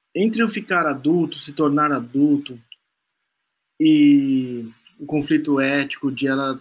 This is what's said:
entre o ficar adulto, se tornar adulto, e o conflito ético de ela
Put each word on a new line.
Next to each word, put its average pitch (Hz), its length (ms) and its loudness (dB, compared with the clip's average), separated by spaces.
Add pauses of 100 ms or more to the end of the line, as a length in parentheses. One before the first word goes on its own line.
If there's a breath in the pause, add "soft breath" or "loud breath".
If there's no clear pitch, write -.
(160)
entre 220 280 0
o 220 60 2
ficar 185 380 -2
adulto, 147 500 0
se - 160 -12
tornar 147 400 0
adulto, 135 640 -2 (1200)
e 139 920 4 (280)
o 151 60 -16
conflito 147 560 0
ético 139 500 -4
de 131 160 -4
ela 135 340 -4